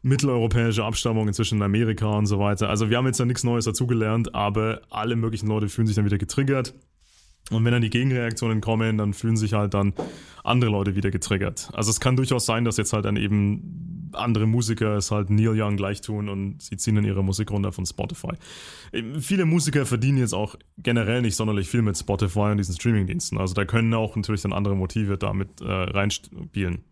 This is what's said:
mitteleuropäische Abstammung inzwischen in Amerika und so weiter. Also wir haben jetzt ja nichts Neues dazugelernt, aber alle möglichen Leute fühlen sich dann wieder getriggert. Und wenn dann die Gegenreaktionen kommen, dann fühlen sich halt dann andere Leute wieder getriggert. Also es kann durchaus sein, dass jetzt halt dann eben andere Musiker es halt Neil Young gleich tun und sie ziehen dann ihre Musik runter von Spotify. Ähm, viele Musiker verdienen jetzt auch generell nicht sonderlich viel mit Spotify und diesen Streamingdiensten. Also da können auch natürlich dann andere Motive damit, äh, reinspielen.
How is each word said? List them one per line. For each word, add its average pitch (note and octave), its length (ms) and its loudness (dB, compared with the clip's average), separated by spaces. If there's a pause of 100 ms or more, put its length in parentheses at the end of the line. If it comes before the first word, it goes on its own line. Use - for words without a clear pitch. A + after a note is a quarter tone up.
mitteleuropäische A#2 760 2
Abstammung A2 440 0
inzwischen G#2+ 300 0
in G2+ 60 2
Amerika G#2+ 520 2
und G#2 120 2
so G2+ 100 2
weiter. G2+ 320 2
Also G#2+ 220 2
wir A#2+ 60 4
haben C3 100 2
jetzt B2+ 100 0
ja B2 80 2
nichts B2 180 0
Neues A#2+ 220 0
dazugelernt, A2+ 720 0
aber G#2+ 460 0 (100)
alle A#2 240 -2
möglichen A2 320 -2
Leute G#2+ 200 0
fühlen A2 200 0
sich G#2 80 2
dann G#2 100 4
wieder G2+ 140 2
getriggert. C3+ 560 -2 (760)
Und A2+ 160 2
wenn A#2+ 60 4
dann A#2+ 100 4
die A2+ 80 2
Gegenreaktionen A#2 720 0
kommen, A2+ 380 0
dann G#2 140 0
fühlen A2+ 220 0
sich G#2+ 180 0
halt G#2 200 0
dann G2+ 200 2 (500)
andere B2 260 2
Leute G2 260 0
wieder G2+ 140 0
getriggert. - 640 -4
Also G#2+ 160 -2
es G#2+ 100 -2
kann B2+ 160 2
durchaus B2+ 300 0
sein, A#2 200 0
dass A2 120 0
jetzt G#2+ 160 -2
halt G#2 120 0
dann G#2 120 0
eben - 960 -2
andere A2 320 0
Musiker A2 500 2
es G2+ 140 -2
halt G#2 220 0
Neil A2 280 4
Young G#2 160 0
gleich G2+ 260 -2
tun G#2 280 -6
und G2 320 -6
sie - 160 -12
ziehen A2 180 0
dann G#2 80 4
ihre G2 200 0
Musik G2 260 0
runter G2 220 0
von F#2 160 -6
Spotify. - 460 -6 (600)
Ähm, B2 280 -4
viele F#3 240 2
Musiker D3+ 420 2
verdienen C3 320 2
jetzt A#2 140 0
auch G#2 220 -4 (220)
generell A#2+ 460 2
nicht G#2+ 120 0
sonderlich G#2 320 0
viel A#2+ 140 2
mit G#2 160 2
Spotify G#2 540 0
und G2+ 60 2
diesen F2+ 180 -2
Streamingdiensten. G#2 640 0
Also F#2 160 -2
da G2+ 100 0
können A2+ 300 2
auch A2 200 -2
natürlich G#2+ 260 -2
dann F#2+ 120 -2
andere G2 220 0
Motive G2 420 -2
damit, G2 440 -4
äh, - 40 -10
reinspielen. G2 1300 -4